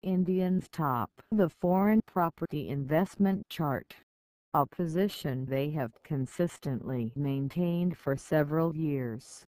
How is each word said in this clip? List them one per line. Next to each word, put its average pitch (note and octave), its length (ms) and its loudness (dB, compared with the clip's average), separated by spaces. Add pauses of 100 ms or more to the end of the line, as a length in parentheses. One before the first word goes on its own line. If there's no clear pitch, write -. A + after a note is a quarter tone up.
Indians F#3 680 2
top B2+ 380 0 (200)
the G3+ 200 4
foreign F#3+ 580 4
property E3 600 -2
investment E3 800 0
chart, C#3+ 440 -4 (600)
a C#3+ 120 4
position D#3+ 800 -4
they C3+ 260 -2
have C3+ 200 -4 (140)
consistently C3 1120 -4
maintained E3 800 -2
for C#3 180 -2
several D#3 600 0
years. C3+ 680 -4 (160)